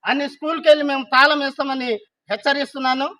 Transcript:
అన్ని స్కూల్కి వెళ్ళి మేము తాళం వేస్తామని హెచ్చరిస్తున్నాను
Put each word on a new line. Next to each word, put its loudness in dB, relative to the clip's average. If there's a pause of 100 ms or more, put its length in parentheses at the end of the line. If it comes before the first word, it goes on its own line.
అన్ని -2
స్కూల్కి -4
వెళ్ళి 6
మేము -4 (100)
తాళం 4
వేస్తామని -4 (420)
హెచ్చరిస్తున్నాను -2 (120)